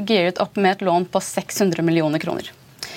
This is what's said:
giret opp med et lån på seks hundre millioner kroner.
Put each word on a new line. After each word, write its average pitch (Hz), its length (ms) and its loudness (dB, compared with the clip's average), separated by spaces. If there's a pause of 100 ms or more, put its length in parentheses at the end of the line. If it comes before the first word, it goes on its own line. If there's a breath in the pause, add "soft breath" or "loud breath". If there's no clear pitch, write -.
giret 185 340 2
opp - 220 -2
med 190 160 4
et 196 100 -6
lån 175 240 2
på 190 140 -2
seks - 400 -4
hundre 175 180 2
millioner 160 400 2
kroner. - 320 -8 (420 loud breath)